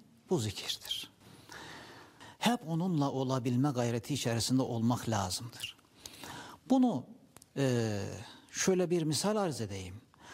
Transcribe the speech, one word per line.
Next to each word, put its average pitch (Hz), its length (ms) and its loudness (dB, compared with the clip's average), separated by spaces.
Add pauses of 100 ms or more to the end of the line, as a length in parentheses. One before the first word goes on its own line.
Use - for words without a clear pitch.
(300)
Bu 175 100 2
zikirdir. - 720 -6 (1300)
Hep 233 280 2
onunla 160 440 2
olabilme 131 580 2
gayreti 120 440 0
içerisinde 123 480 2
olmak 117 480 0
lazımdır. 104 680 -4 (920)
Bunu, 247 360 4 (520)
e, 117 440 2 (500)
şöyle 185 380 2
bir 170 140 2
misal 156 320 0
arz 170 260 -2
edeyim. 95 400 -8 (320)